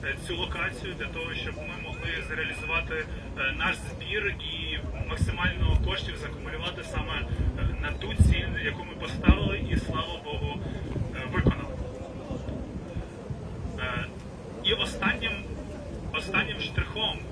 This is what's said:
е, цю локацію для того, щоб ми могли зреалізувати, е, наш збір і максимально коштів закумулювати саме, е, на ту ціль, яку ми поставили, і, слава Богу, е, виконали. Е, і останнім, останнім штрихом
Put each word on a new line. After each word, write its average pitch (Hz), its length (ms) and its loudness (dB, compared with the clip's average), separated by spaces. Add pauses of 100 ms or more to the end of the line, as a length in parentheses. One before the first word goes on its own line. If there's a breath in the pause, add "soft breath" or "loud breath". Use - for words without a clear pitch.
е, 1077 100 0 (120)
цю - 100 0
локацію - 600 -2
для - 80 -4
того, - 280 -4
щоб - 220 -4
ми - 320 -6
могли - 220 -4 (180)
зреалізувати, - 680 0 (440 loud breath)
е, 139 200 2
наш 180 180 2
збір - 640 -2
і - 380 -4 (300)
максимально - 760 4
коштів 196 320 0
закумулювати 165 680 -4
саме, - 300 -2 (440 loud breath)
е, - 80 4 (160)
на 196 100 0
ту 190 220 -2
ціль, - 500 6
яку - 200 0
ми 906 160 -8
поставили, - 680 6
і, - 60 4
слава - 480 0
Богу, 440 360 -2 (560 loud breath)
е, 170 60 -4 (100)
виконали. - 420 4 (2000)
Е, - 260 0 (600)
і - 80 6
останнім, 202 600 2 (800)
останнім 196 480 0
штрихом - 580 0 (140)